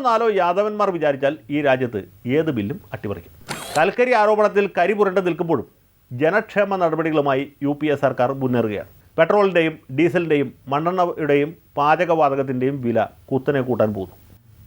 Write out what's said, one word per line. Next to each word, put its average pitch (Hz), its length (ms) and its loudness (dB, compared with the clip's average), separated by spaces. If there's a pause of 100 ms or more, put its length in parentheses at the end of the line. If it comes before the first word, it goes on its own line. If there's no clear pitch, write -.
നാലോ 226 200 2 (120)
യാദവന്മാർ 202 580 0
വിചാരിച്ചാൽ 143 380 0 (180)
ഈ 151 140 0
രാജ്യത്ത് 127 340 0 (340)
ഏത് 160 220 0
ബില്ലും 107 200 -4 (180)
അട്ടിമറിക്കും. - 360 -10 (460)
കൽക്കരി 240 440 2
ആരോപണത്തിൽ 208 440 2 (120)
കരി 185 220 2
പുരണ്ട് 196 280 2
നിൽക്കുമ്പോഴും 160 380 -2 (560)
ജനക്ഷേമ 196 600 0
നടപടികളുമായി 156 640 0 (200)
യു 143 160 0
പി 151 120 -2
എ 139 100 0
സർക്കാർ 127 280 0 (120)
മുന്നേറുകയാണ്. 117 480 -2 (280)
പെട്രോളിൻ്റെയും 175 560 2 (220)
ഡീസലിൻ്റെയും 156 520 0 (240)
മണ്ണെണ്ണയുടെയും 160 760 0 (260)
പാചകവാതകത്തിൻ്റെയും 143 1080 0
വില 113 140 0 (300)
കുത്തനെ 135 400 0
കൂട്ടാൻ 113 260 2
പോകുന്നു. 95 220 -8 (500)